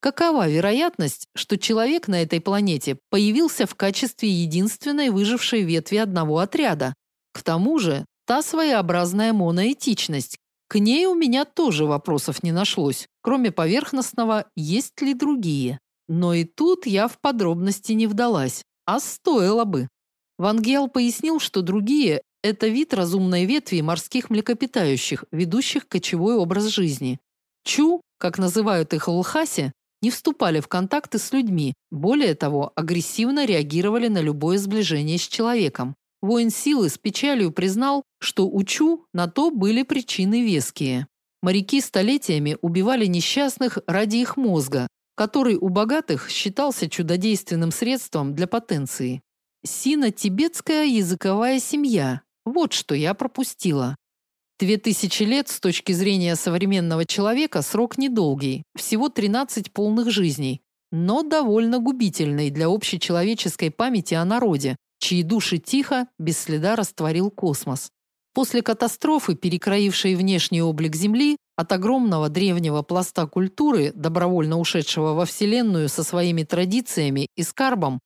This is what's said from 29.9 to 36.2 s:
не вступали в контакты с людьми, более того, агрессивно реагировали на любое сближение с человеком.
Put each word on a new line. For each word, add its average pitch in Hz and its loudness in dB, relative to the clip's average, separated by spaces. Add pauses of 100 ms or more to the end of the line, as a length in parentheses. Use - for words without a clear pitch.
не 233 0
вступали 185 0
в - -8
контакты 196 -2
с - -6
людьми, 190 0 (180)
более 190 2
того, 143 -2
агрессивно 220 -2
реагировали 196 0
на 202 0
любое 151 0
сближение 175 -2
с - -4
человеком. 190 -2 (280)